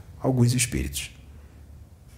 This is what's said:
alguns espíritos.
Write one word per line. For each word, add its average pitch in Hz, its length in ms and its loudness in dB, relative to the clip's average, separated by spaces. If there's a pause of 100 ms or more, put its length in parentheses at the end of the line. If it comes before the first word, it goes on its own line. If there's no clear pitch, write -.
(200)
alguns 123 340 6
espíritos. - 580 0 (1080)